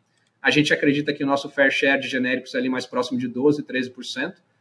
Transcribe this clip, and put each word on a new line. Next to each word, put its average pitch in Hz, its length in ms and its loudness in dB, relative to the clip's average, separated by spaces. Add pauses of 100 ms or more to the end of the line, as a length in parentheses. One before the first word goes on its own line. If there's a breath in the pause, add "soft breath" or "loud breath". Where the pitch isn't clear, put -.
(420)
A 156 80 4
gente 151 240 4
acredita 147 400 0
que 143 120 -4
o - 20 0
nosso 139 220 0
fair 135 220 4
share 139 280 2
de 127 80 -8
genéricos 127 480 -2
é - 20 0
ali 127 120 -2
mais 127 160 -4
próximo 123 340 -2
de 127 80 -4
doze, 139 360 2
treze 127 260 -4
por 123 160 -16
cento, 156 360 -8 (200)